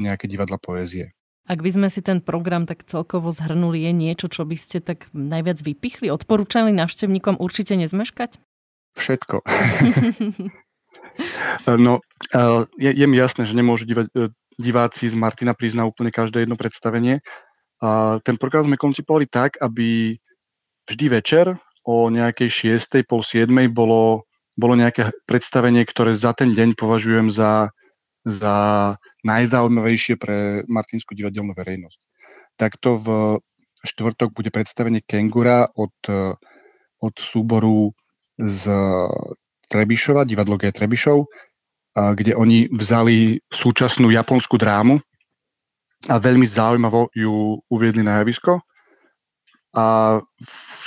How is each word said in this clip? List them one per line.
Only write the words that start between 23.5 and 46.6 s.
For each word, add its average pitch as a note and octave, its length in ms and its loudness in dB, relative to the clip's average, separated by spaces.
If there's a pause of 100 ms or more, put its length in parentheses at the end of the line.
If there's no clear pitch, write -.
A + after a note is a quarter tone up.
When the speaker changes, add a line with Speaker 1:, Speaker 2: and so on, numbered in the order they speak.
Speaker 1:
bolo, A2+ 560 2 (320)
bolo A#2+ 160 4
nejaké A#2+ 480 2
predstavenie, A#2+ 640 2
ktoré A2+ 320 0
za A#2 160 0
ten B2+ 160 2
deň A2+ 240 2
považujem A2+ 560 0
za, G#2+ 400 2 (560)
za G#2 280 -2 (680)
najzaujímavejšie A#2 960 0
pre G#2 480 -6
martinskú A2+ 480 -6
divadelnú G2+ 400 -8
verejnosť. F#2 440 -12 (600)
Takto A2+ 400 0
v A2 80 -8 (800)
štvrtok A2 480 -4
bude A2 160 -8
predstavenie A2+ 480 -4
Kengura A#2 800 2
od, G#2 160 -6 (1040)
od A2 160 -6
súboru A2 800 0 (400)
z G2+ 320 -6 (960)
Trebišova, A#2 640 0
divadlo G#2 320 0
G G2+ 80 0
Trebišov, A#2+ 560 2 (720)
a G2+ 160 2
kde G#2+ 240 0
oni A2+ 320 6
vzali A2+ 800 2
súčasnú A#2+ 640 2
japonskú A2+ 480 2
drámu A2 400 4 (1040)
a A#2 160 2
veľmi B2 240 6
zaujímavo A#2 720 2